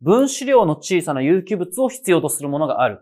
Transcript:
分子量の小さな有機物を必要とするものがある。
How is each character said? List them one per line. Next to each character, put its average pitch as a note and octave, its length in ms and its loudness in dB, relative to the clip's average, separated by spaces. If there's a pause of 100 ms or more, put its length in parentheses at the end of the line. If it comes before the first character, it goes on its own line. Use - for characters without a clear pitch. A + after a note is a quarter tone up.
分 A3 260 4
子 C4+ 180 -8
量 B3 200 4
の D3+ 100 0
小 E3+ 280 -2
さ D#3 100 -4
な C3+ 80 -2
有 F3 220 2
機 G#3 120 -4
物 F3+ 260 -6
を C4 80 0
必 - 200 -6
要 E3+ 100 4
と D3+ 100 -2
す - 120 -6
る C#3+ 80 -6
も C#3+ 80 -4
の D3+ 100 -2
が B2+ 140 -2
あ B2+ 80 2
る。 G2+ 120 -10